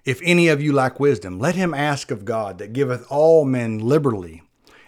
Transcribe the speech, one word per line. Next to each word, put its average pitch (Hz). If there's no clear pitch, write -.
"If 131
any 175
of 147
you 147
lack 127
wisdom, 117
let 156
him 180
ask 143
of 104
God, 104
that 104
giveth 127
all 156
men 117
liberally, 110